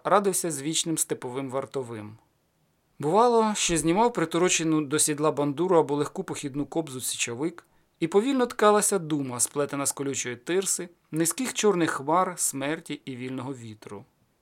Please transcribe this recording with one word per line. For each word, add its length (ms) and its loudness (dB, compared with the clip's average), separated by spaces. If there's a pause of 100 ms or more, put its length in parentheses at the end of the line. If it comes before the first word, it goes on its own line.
радився 460 2
з 120 -6
вічним 360 -2
степовим 520 -4
вартовим. 680 -6 (840)
Бувало, 560 4
що 220 0
знімав 360 2
приторочену 680 2
до 180 0
сідла 340 2
бандуру 460 2
або 180 4
легку 280 -4
похідну 420 -6
кобзу 340 -4
січовик, 680 -6 (340)
і 80 0
повільно 380 2
ткалася 520 4
дума, 420 -4
сплетена 460 -2
з 60 0
колючої 440 -4
тирси, 520 -2 (220)
низьких 440 0
чорних 360 4
хмар, 460 0
смерті 680 -4
і 120 -10
вільного 380 -8
вітру. 500 -14 (380)